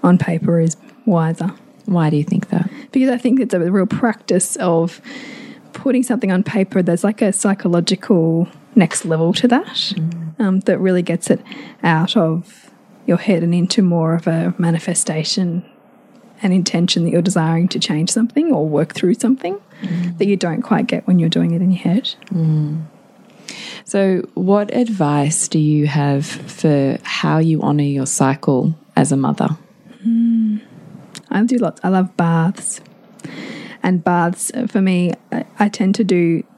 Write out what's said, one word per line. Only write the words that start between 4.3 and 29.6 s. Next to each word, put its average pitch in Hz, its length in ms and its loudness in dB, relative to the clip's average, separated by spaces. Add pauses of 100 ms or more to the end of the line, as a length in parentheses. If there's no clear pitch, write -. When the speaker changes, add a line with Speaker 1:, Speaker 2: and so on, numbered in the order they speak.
Speaker 1:
of 170 440 0 (720)
putting 254 300 0
something 220 280 -2
on 185 120 2
paper. 190 380 0
There's, 170 220 0
like, 208 180 0
a 196 120 2
psychological 175 1120 2 (260)
next 180 300 4
level 165 300 0
to - 160 2
that, 254 260 0 (200)
Speaker 2:
Mm. 165 440 -6
Speaker 1:
um, 190 220 2
that 185 180 0
really 180 220 2
gets 170 280 -4
it - 120 2 (420)
out 165 320 2
of 160 560 -2 (340)
your 175 120 2
head 170 260 0
and 170 100 2
into 175 280 0
more 170 320 2
of 165 140 -2
a 165 300 0
manifestation 165 1080 -2 (760)
and 185 120 2
intention 175 500 0
that 170 80 0
you're 170 100 2
desiring 165 480 0
to - 100 -6
change 160 320 -2
something 285 400 0
or 156 160 0
work 151 260 -2
through 180 220 0
something 269 400 -2 (260)
Speaker 2:
Mm. 175 360 -4
Speaker 1:
that 196 100 0
you 202 80 2
don't 175 260 -4
quite - 240 0
get - 220 -4
when 185 100 4
you're 165 120 2
doing 170 220 0
it 170 100 0
in 185 100 2
your 175 80 0
head. 185 300 0 (240)
Speaker 2:
Mm. 156 500 0 (1000)
So 190 360 2 (120)
what 202 400 0
advice 160 760 0
do 165 120 0
you 151 280 2
have 143 380 0
for 139 760 0
how 156 360 -2
you 160 220 2
honour 147 220 2
your 139 220 0
cycle 139 720 0 (220)
as 151 140 2
a 139 60 2
mother? - 400 -2 (480)